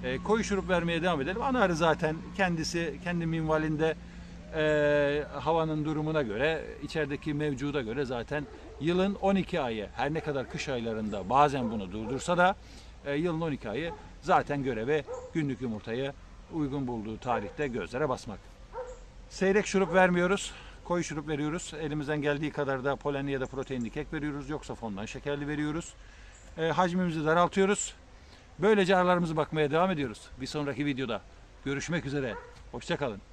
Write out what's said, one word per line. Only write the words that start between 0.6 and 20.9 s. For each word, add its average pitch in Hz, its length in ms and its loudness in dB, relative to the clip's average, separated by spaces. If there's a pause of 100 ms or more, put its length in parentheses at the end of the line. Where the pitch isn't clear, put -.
vermeye 170 320 2
devam 170 200 2
edelim. 185 200 -2
Ana 254 200 2
arı 175 140 4
zaten 156 420 4 (200)
kendisi, 170 680 0
kendi 175 220 -2
minvalinde, 156 720 2 (600)
e, 147 680 4 (160)
havanın 156 460 2
durumuna 156 360 0
göre, 131 440 0 (180)
içerideki 147 500 -2
mevcuda 143 480 0
göre 120 240 -2
zaten 131 400 -4 (360)
yılın 185 340 2
on 196 200 2
iki 180 260 0
ayı, 110 340 -2
her 139 180 0
ne 160 60 -2
kadar 139 300 -2
kış - 200 -6
aylarında 110 600 -2
bazen 135 420 6
bunu 98 200 -4
durdursa 123 460 -2
da, 180 180 6 (500)
e, 143 100 -2
yılın 160 260 0
on 165 100 -2
iki 143 180 -6
ayı 156 220 -4 (300)
zaten 143 420 2
göreve 127 400 0 (300)
günlük 143 280 -2
yumurtayı 120 520 -4 (400)
uygun 143 340 -2
bulduğu 110 300 -4
tarihte 120 500 -2
gözlere 120 420 -2
basmak. 110 300 -6 (920)
Seyrek 196 380 2
şurup 190 260 2
vermiyoruz. 180 580 4 (340)
Koyu 175 180 0